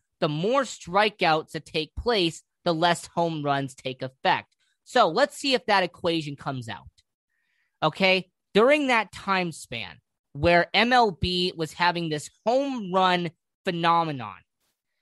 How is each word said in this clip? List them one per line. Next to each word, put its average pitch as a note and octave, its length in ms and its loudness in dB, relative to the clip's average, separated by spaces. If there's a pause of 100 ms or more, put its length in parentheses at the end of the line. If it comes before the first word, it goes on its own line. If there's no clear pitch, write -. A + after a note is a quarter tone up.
(200)
the D#3 100 0
more G#3 340 -2
strikeouts F#3 880 -2
that D#3+ 160 -12
take D#3 280 -8
place, F#3+ 460 -2 (240)
the F3 80 2
less E3+ 320 0
home E3 380 -4
runs C#3 320 -4
take C3 260 -10
effect. C3 540 -4 (300)
So A3+ 220 4
let's A#3 300 0
see C4+ 160 -2
if - 140 -2
that G3 160 4
equation E3 520 -4
comes C3 320 -8
out. D2 360 -16 (800)
Okay, F#3 480 0 (240)
during C4+ 320 4
that A3+ 240 0
time F#3 400 -2
span G#2 500 -12 (320)
where E3+ 400 4
M A3+ 180 2
L A#3+ 200 4
B F3+ 440 -2
was D#3+ 180 -6
having F3 360 0
this D3+ 220 -8 (120)
home B3 480 -2
run F3+ 380 2 (360)
phenomenon, E3 720 0 (640)